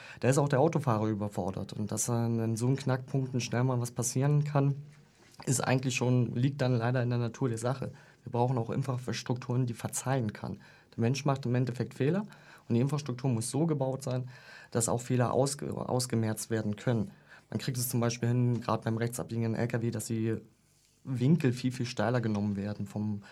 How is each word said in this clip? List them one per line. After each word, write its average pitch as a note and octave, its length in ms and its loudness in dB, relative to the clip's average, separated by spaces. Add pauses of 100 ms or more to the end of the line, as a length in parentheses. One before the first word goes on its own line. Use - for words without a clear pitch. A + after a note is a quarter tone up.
(220)
da A#2 80 4
ist C#3+ 100 4
auch C#3 100 2
der B2+ 100 6
Autofahrer C3 460 4
überfordert. G2 640 -2
Und G#2 200 -4
dass A2 180 -2
an A#2 480 0
so A#2+ 80 0
einem C3 120 4
Knackpunkten B2+ 640 -2
schnell A#2+ 220 0
mal B2+ 160 2
was A#2+ 120 -4
passieren C#3+ 520 2
kann, C#3 300 2 (720)
ist B2+ 160 2
eigentlich B2+ 340 2
schon, B2 380 2
liegt C#3 280 0
dann B2+ 180 2
leider B2 240 2
in A#2+ 80 0
der A#2+ 80 2
Natur A#2+ 280 -2
der A2+ 120 -2
Sache. B2 320 -2 (320)
Wir - 80 -12
brauchen B2 260 2
auch A2+ 140 -2
Infrastrukturen, B2 960 -2
die A#2+ 80 -4
verzeihen B2+ 580 -2
kann. - 240 -8 (380)
Der A2+ 60 -2
Mensch C3 240 0
macht C#3 200 0
im A#2+ 80 2
Endeffekt B2 400 -2
Fehler. F3 320 0 (420)
Und A#2 80 2
die A#2 60 4
Infrastruktur C#3 480 -2
muss A2+ 200 0
so D3+ 160 0
gebaut C3+ 380 -2
sein, B2+ 260 -2 (420)
dass A#2 180 2
auch A#2+ 120 0
Fehler A#2+ 320 2
ausge-, C#3 380 0
ausgemerzt A2+ 800 -2
werden G#2+ 260 0
können. A2+ 360 0 (380)
Man A2 100 -4
kriegt B2 180 -4
es B2 100 -2
zum A#2+ 140 0
Beispiel A#2 260 0
hin, A#2+ 320 2
gerade A2+ 240 0
beim A2+ 140 0
rechtsabbiegenden A2+ 580 -2
L A#2+ 120 0
K A#2 140 -2
W, A#2 100 0
dass A2+ 140 -6
die A2+ 300 0 (720)
Winkel C3 480 4
viel, B2+ 180 -2
viel B2 140 -4
steiler A#2 340 0
genommen G#2 380 0
werden G#2 280 -4
vom, G#2 360 -4 (100)